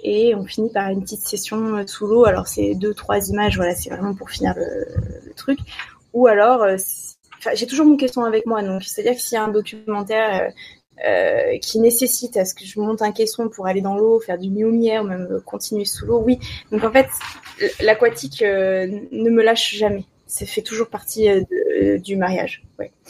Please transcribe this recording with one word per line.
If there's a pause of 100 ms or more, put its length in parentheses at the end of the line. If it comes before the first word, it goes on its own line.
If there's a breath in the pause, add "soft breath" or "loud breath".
et
on
finit
par
une
petite
session,
euh,
sous
l'eau.
Alors,
c'est
deux,
trois
images,
voilà,
c'est
vraiment
pour
finir
le, (400)
le
truc. (540 loud breath)
Ou
alors,
euh,
c'est, (220)
enfin,
j'ai
toujours
mon
caisson
avec
moi,
donc
c'est-à-dire
que
s'il
y
a
un
documentaire,
euh, (580 loud breath)
euh,
qui
nécessite
à
ce
que
je
monte
un
caisson
pour
aller
dans
l'eau,
faire
du
Miu
Mier,
ou
même,
euh,
continuer
sous
l'eau,
oui. (340 loud breath)
Donc
en
fait, (540)
l-, (100)
l'aquatique,
euh, (240)
ne
me
lâche
jamais. (240)
Ça
fait
toujours
partie,
euh,
de,
euh,
du
mariage, (160)
ouais. (180 loud breath)